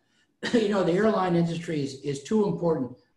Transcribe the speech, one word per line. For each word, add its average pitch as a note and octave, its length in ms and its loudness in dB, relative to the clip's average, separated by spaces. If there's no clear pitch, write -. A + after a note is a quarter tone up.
<laughs> - 340 -8
you A3 160 4
know, G3 160 2
the E3 80 2
airline F#3+ 420 2
industry E3 480 0
is, - 200 -8
is C#3+ 200 -6
too A3 220 2
important E3 500 -2